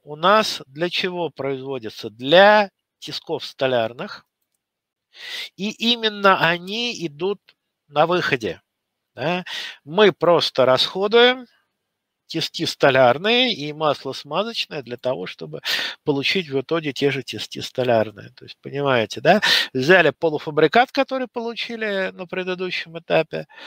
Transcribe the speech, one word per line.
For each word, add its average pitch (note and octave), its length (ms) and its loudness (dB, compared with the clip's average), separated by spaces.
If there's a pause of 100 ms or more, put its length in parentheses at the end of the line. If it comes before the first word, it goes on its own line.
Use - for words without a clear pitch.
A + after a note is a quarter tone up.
у D3 120 -14
нас G3+ 520 2
для D#3 240 -4
чего F3 400 -4
производится? C3 800 -8
Для F#3+ 580 6 (300)
тисков - 440 -8
столярных. B2+ 840 -4 (1300)
И G3+ 160 -6
именно G#3+ 680 2
они F3 680 -2
идут E3+ 320 -6 (480)
на D3 180 2
выходе. C#3+ 560 -2 (540)
Да? F3 300 -4 (400)
Мы F3+ 260 4
просто D#3 540 2
расходуем A#3 840 2 (800)
тиски D#3+ 380 -6
столярные D#3 880 4
и D3 180 -8
масло D3 400 -4
смазочное D#3+ 680 -6
для A#2+ 160 -12
того, C3 280 -4
чтобы D#3 360 -14 (420)
получить D3 460 -2
в C3+ 100 -2
итоге D3+ 320 -4
те C#3 200 0
же C3+ 120 -6
тиски - 380 -12
столярные. A2+ 680 -2
То - 140 -20
есть, - 160 -20
понимаете, C3 600 -2
да? F3+ 200 2 (320)
Взяли D#3 360 4
полуфабрикат, D#3 840 0
который C4 360 -2
получили A3 840 -6
на F#3 140 -14
предыдущем F3+ 720 -8
этапе, D#3+ 480 -2 (200)